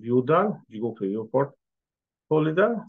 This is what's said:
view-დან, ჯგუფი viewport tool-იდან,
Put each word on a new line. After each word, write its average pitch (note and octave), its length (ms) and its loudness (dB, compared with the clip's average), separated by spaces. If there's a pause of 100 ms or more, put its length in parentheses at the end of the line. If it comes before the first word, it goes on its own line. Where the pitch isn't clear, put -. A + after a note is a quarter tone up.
view-დან, B2+ 420 2 (260)
ჯგუფი A2 400 -6
viewport A#2+ 380 -2 (800)
tool-იდან, D#3 440 2 (160)